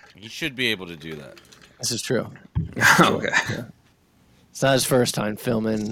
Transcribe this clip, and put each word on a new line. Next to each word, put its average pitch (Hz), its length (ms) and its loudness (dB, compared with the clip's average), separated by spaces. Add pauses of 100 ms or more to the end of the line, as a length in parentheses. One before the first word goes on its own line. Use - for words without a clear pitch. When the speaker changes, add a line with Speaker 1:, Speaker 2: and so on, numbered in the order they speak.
(160)
Speaker 1:
He 101 120 -18
should 139 280 -8
be 123 120 0
able 95 200 -2
to 85 100 -10
do 78 180 -10
that. 69 240 -16 (400)
Speaker 2:
This - 120 -4
is 113 100 -4
true. 110 260 -2 (480)
Speaker 3:
<laughs> - 240 6
Okay. - 300 4 (220)
Speaker 2:
Yeah. - 120 -6 (880)
It's - 120 -8
not 135 100 4
his 127 100 2
first 123 320 2
time 107 220 -4
filming, 110 540 -2